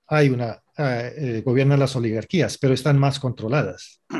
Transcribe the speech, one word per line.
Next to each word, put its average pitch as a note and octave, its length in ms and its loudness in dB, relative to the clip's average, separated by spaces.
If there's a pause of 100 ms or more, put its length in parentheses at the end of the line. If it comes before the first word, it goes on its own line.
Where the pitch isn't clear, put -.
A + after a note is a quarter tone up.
hay D3+ 240 4
una, A#2+ 320 -4 (140)
eh, B2 400 -4
eh, A#2+ 280 -4
gobiernan C3+ 340 4
las C3+ 180 0
oligarquías, A2+ 600 -2
pero C3 160 2
están C#3 240 2
más C#3 220 0
controladas. B2+ 800 -4 (200)